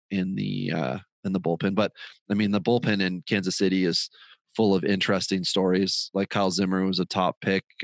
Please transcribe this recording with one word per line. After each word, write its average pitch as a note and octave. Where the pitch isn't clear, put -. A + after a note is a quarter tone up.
in F#2+
the, G2
uh, D2+
in F#2+
the F#2
bullpen. F2+
But, G2+
I G#2
mean, G#2
the G#2
bullpen A2
in F2+
Kansas F#2
City F#2
is -
full G#2
of F2
interesting G2
stories. F#2
Like, G2
Kyle G2
Zimmer F#2
was F#2+
a F2+
top F2+
pick, F#2+